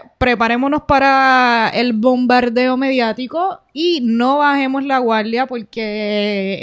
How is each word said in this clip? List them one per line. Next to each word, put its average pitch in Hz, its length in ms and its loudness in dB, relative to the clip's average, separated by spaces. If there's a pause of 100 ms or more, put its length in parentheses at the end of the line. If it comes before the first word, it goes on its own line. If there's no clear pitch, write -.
(200)
preparémonos 247 640 0
para 262 880 2
el 240 200 0
bombardeo 247 840 2
mediático 262 840 -2 (120)
y 330 300 0
no 240 360 2
bajemos 277 440 0
la 269 160 0
guardia 226 480 -2
porque 208 1160 -4